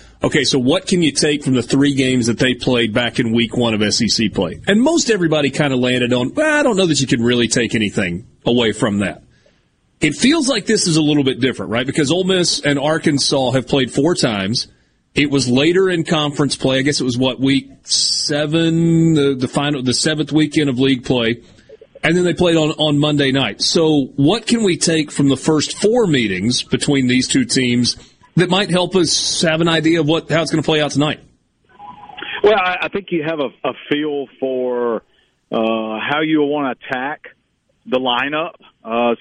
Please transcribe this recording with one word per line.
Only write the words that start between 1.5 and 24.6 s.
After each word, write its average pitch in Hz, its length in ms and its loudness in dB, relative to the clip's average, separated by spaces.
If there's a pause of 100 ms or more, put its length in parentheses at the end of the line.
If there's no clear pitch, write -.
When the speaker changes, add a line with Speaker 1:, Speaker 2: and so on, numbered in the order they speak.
Speaker 1:
the 123 80 0
three 139 320 0
games 131 320 0
that 113 120 0
they 127 140 2
played 120 400 -2
back 120 260 -2
in 113 140 0
week 117 240 0
one 120 160 0
of 104 80 0
S 104 220 0
E 107 60 2
C 110 200 0
play? 92 380 -4
And 208 160 2
most 311 260 0
everybody 156 400 0
kinda 135 280 -2
landed 123 360 0
on, 127 220 -2
"Well, 302 260 0
I - 20 2
don't 233 140 0
know 190 100 2
that 143 140 0
you 131 60 -2
can 120 160 0
really 120 260 2
take 117 260 -2
anything 101 520 -2 (180)
away 120 280 2
from 104 260 -2
that." 92 240 -4 (800)
It 151 140 0
feels 277 340 2
like 226 160 -4
this 214 200 0
is 160 120 2
a 160 40 4
little 147 220 2
bit 123 160 -2
different, 113 320 -2
right? 123 140 -2
Because 139 260 0
Ole 185 120 0
Miss 185 360 0
and 143 180 0
Arkansas 143 720 0
have 127 140 0
played 131 240 0
four 160 240 2
times. 110 540 -2 (440)
It 143 160 0
was 135 200 0
later 175 420 2
in 165 140 -2
conference 147 500 -2
play. 131 240 0
I 135 40 0
guess 139 180 0
it 135 40 -2
was, 123 140 -2
what, 127 220 0
week 135 280 0 (140)
seven, 165 1300 2
the, 139 200 2
the 127 140 -2
final, 143 340 -2
the 127 100 0
seventh 151 380 -2
weekend 151 400 2
of 120 80 -2
league 135 260 2
play. 117 380 0 (640)
And 165 120 2
then 180 60 2
they 175 100 2
played 170 220 2
on, 156 240 2
on 151 180 0
Monday 143 360 2
night. 127 280 -2
So 156 440 2 (100)
what 175 320 2
can 233 160 0